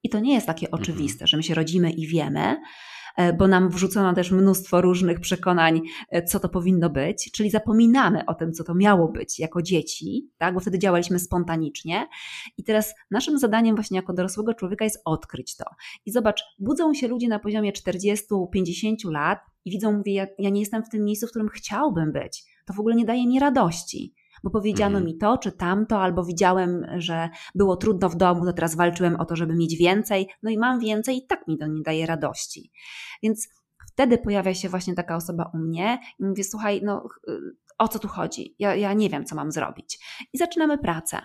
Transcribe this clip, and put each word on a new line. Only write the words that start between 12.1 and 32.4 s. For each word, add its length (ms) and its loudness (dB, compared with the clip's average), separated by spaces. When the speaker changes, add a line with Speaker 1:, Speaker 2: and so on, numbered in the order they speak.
Speaker 1:
I 80 -12
teraz 300 0
naszym 280 0
zadaniem 380 4
właśnie 200 -2
jako 160 -4
dorosłego 420 -2
człowieka 300 -4
jest 200 -4
odkryć 520 -6
to. 80 -12
I 60 -8
zobacz, 300 0
budzą 360 0
się 140 -2
ludzie 200 -2
na 100 0
poziomie 340 -2
czterdziestu, 800 -2
pięćdziesięciu 580 -2
lat 280 0
i 60 -10
widzą, 220 0
mówię, 220 -2
ja, 120 -2
ja 120 0
nie 100 2
jestem 220 -4
w 60 -12
tym 160 -2
miejscu, 220 -2
w 40 -14
którym 180 -4
chciałbym 640 -2
być. 320 -8
To 80 -12
w 60 -6
ogóle 160 2
nie 80 4
daje 220 0
mi 140 4
radości. 720 0
Bo 60 -4
powiedziano 480 0
Speaker 2:
Mhm. 60 0
Speaker 1:
mi 140 -6
to 200 2
czy 140 -6
tamto, 500 0
albo 220 2
widziałem, 640 2
że 320 -4
było 220 4
trudno 320 2
w 80 -2
domu, 280 4
to 80 0
teraz 240 -2
walczyłem 400 2
o 80 -2
to, 120 -4
żeby 200 0
mieć 200 2
więcej, 520 2
no 80 -2
i 80 0
mam 220 0
więcej 360 -2
i 100 -8
tak 220 -4
mi 100 -2
to 80 -6
nie 160 -4
daje 240 -2
radości. 640 -6